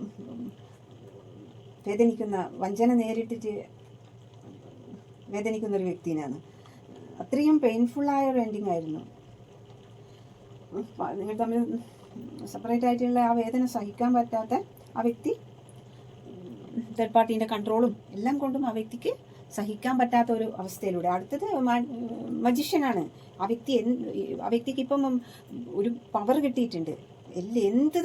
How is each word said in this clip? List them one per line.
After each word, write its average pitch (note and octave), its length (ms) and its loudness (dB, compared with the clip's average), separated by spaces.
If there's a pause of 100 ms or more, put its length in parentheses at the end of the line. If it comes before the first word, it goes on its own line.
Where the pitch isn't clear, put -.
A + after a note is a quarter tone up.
(1900)
വേദനിക്കുന്ന, G#3+ 500 2 (280)
വഞ്ചന A3 260 4 (120)
നേരിട്ടിട്ട് A3 520 -4 (1800)
വേദനിക്കുന്ന G#3+ 460 -2
ഒരു F#3 100 0
വ്യക്തിനാണ്. D#3 460 -4 (840)
അത്രയും D4+ 420 4
പെയിൻഫുള്ളായ C4+ 680 4
ഒരു B3 120 4
എൻഡിങ് G#3 300 -2
ആയിരുന്നു. D#3+ 280 -4 (2250)
നിങ്ങൾ G3+ 200 -4
തമ്മിൽ A#3 240 2 (880)
സെപ്പറേറ്റ് A#3 380 0
ആയിട്ടുള്ള B3 300 2 (100)
ആ - 100 4
വേദന A#3 240 2 (100)
സഹിക്കാൻ A3+ 440 0
പറ്റാത്ത A#3 360 0 (440)
ആ A3+ 100 -2
വ്യക്തി A#3 240 0 (1700)
തേർഡ് A3+ 180 0
പാർട്ടീൻ്റെ A3+ 380 4
കൺട്രോളും A3 400 2 (240)
എല്ലാം B3 260 0
കൊണ്ടും C4+ 260 -2
ആ - 80 -2
വ്യക്തിക്ക് A#3 340 -4 (460)
സഹിക്കാൻ G#3+ 440 -2
പറ്റാത്ത A#3+ 360 4
ഒരു A3 100 0 (140)
അവസ്ഥയിലൂടെ. F#3 540 -2
അടുത്തത് C#4 300 -4 (220)
മ-, A#3+ 220 2 (560)
മജീഷ്യനാണ്. B3 580 2 (380)
ആ F#3+ 100 0
വ്യക്തി A#3 300 -2
എന്ത്, B3 240 0 (400)
ആ - 80 0
വ്യക്തിക്ക് C4 320 0
ഇപ്പം C#4+ 160 2 (760)
ഒരു G#3+ 100 2 (240)
പവർ A#3+ 320 4
കിട്ടിയിട്ടുണ്ട്. A3+ 480 0 (480)
എല്ല-, G#3+ 300 2
എന്ത് D4+ 340 4